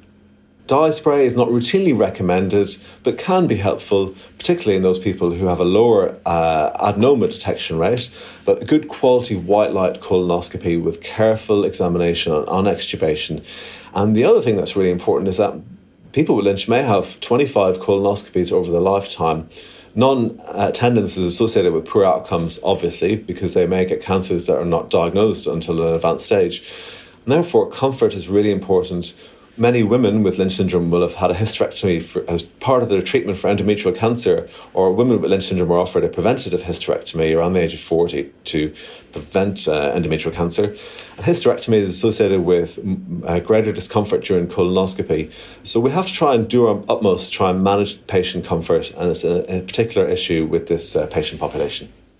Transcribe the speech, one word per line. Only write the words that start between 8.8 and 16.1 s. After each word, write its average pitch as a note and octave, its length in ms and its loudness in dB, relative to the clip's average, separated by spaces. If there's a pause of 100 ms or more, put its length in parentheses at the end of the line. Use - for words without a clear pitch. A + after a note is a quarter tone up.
quality B2 480 2
white F#2 380 2
light F#2 260 0
colonoscopy F2 800 -2
with E2 200 -4
careful A2 640 0
examination F2 680 0
on, D2+ 160 -2
on F#2 160 0
extubation. D#2+ 800 -4 (480)
And G#2+ 240 2
the A#2+ 80 4
other A3 160 6
thing A2 160 0
that's - 180 -2
really F#2 180 2
important F2+ 360 0
is F#2 80 -2
that G2+ 180 2 (580)